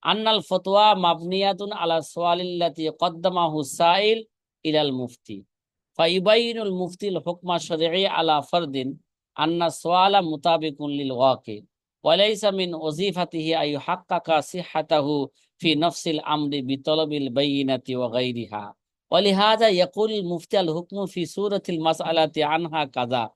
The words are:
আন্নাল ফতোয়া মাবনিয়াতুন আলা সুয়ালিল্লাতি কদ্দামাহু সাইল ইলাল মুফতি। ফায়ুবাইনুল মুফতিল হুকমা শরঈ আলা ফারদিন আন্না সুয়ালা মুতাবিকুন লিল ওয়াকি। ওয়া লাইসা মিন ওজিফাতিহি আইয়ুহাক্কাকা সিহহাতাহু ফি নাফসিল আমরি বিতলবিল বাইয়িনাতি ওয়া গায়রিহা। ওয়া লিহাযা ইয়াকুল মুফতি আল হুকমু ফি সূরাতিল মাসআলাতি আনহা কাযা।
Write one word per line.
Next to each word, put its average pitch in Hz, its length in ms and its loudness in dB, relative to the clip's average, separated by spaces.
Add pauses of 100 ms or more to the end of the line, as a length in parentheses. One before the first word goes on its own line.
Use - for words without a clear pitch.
আন্নাল 214 400 0
ফতোয়া 196 540 4
মাবনিয়াতুন 185 760 -2
আলা 165 300 0
সুয়ালিল্লাতি 170 880 -2 (100)
কদ্দামাহু 170 640 0
সাইল 196 600 2 (400)
ইলাল 151 280 0
মুফতি। 120 520 -10 (540)
ফায়ুবাইনুল 208 760 2
মুফতিল 185 460 -4
হুকমা 175 420 -4
শরঈ 170 460 -2
আলা 160 360 0
ফারদিন 139 560 -2 (380)
আন্না 165 340 0
সুয়ালা 185 520 2
মুতাবিকুন 156 720 -2
লিল 143 200 -4
ওয়াকি। 120 500 0 (420)
ওয়া 156 120 4
লাইসা 202 360 2
মিন 185 220 -2
ওজিফাতিহি 160 800 -4
আইয়ুহাক্কাকা 160 880 -2
সিহহাতাহু 151 840 -2 (320)
ফি 160 160 4
নাফসিল 160 440 0
আমরি 147 420 -2
বিতলবিল 143 680 -2
বাইয়িনাতি 135 680 -2
ওয়া 123 140 -2
গায়রিহা। 110 640 -4 (380)
ওয়া 175 100 4
লিহাযা 208 460 4
ইয়াকুল 202 540 0
মুফতি 175 360 -4
আল 185 120 0
হুকমু 175 360 -6
ফি 180 200 -6
সূরাতিল 196 540 -4
মাসআলাতি 160 640 0
আনহা 156 420 -2
কাযা। 123 500 -4